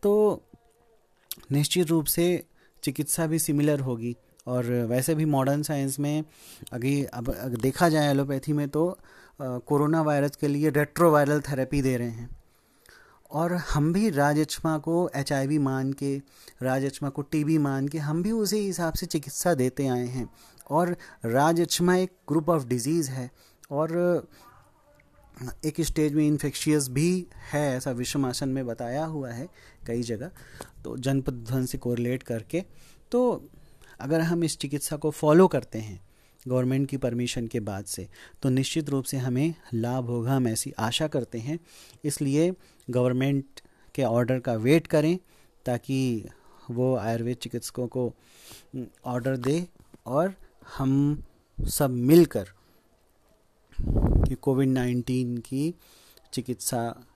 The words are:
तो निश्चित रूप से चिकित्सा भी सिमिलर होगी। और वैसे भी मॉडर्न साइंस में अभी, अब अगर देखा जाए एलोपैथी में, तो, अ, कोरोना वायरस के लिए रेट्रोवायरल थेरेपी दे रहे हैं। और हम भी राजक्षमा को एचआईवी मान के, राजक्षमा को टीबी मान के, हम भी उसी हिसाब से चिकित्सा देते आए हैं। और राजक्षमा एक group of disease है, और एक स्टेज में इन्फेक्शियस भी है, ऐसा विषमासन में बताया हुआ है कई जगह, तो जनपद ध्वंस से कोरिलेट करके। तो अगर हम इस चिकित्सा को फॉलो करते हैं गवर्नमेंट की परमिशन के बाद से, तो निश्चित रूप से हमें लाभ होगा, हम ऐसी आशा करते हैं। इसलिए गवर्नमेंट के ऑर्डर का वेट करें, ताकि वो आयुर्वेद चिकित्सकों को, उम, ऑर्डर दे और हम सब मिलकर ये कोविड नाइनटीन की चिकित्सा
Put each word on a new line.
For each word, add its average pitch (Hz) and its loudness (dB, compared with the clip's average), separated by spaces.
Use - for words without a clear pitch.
तो 208 4
निश्चित 147 2
रूप 160 2
से 175 2
चिकित्सा 156 -2
भी 156 0
सिमिलर 147 2
होगी। 120 -4
और 123 -2
वैसे 123 0
भी 156 0
मॉडर्न 143 2
साइंस 139 -2
में 147 -2
अभी, 135 -2
अब 120 -6
अगर 123 -6
देखा 135 2
जाए 151 4
एलोपैथी 139 0
में, 147 -2
तो, 165 -2
अ, 127 -6
कोरोना 147 2
वायरस 147 0
के 151 -2
लिए 147 2
रेट्रोवायरल 147 4
थेरेपी 143 -2
दे 127 2
रहे 120 -4
हैं। 117 -12
और 170 0
हम 156 2
भी 208 2
राजक्षमा 151 2
को 165 0
एचआईवी 139 0
मान 135 0
के, 139 -4
राजक्षमा 135 -2
को 147 -6
टीबी 156 0
मान 139 0
के, 151 -4
हम 156 -2
भी 214 0
उसी 214 0
हिसाब 175 -2
से - -4
चिकित्सा 165 -2
देते 131 0
आए 123 0
हैं। 123 -6
और 175 2
राजक्षमा 170 4
एक 185 0
group 156 2
of 156 2
disease 131 0
है, 131 -8
और 165 0
एक 156 -2
स्टेज 151 0
में 151 2
इन्फेक्शियस 147 0
भी 175 0
है, 147 0
ऐसा 131 -6
विषमासन 127 -2
में 131 -2
बताया 120 -6
हुआ 143 -8
है 123 -10
कई 117 -2
जगह, 117 -6
तो - -10
जनपद 135 0
ध्वंस 123 -4
से 127 -6
कोरिलेट 120 -2
करके। 120 -6
तो 240 0
अगर 160 0
हम 170 2
इस 156 -2
चिकित्सा 147 -4
को 151 -2
फॉलो 160 8
करते 117 -2
हैं 101 -12
गवर्नमेंट 127 0
की 139 -6
परमिशन 120 -4
के 120 -4
बाद 101 -6
से, - -10
तो 135 0
निश्चित 135 0
रूप 135 -2
से 139 -6
हमें 131 0
लाभ 120 -2
होगा, 120 -2
हम 127 2
ऐसी 110 -4
आशा 120 -2
करते 120 -4
हैं। 147 -6
इसलिए 151 0
गवर्नमेंट 127 0
के 135 0
ऑर्डर 123 2
का 120 -2
वेट 131 4
करें, 160 2
ताकि 127 -2
वो 127 0
आयुर्वेद 117 -2
चिकित्सकों 120 -8
को, 123 -4
उम, 123 -8
ऑर्डर 127 -2
दे 147 -2
और 170 0
हम 139 2
सब 143 0
मिलकर 127 6
ये 131 -2
कोविड 135 2
नाइनटीन 123 0
की 139 -4
चिकित्सा 117 -4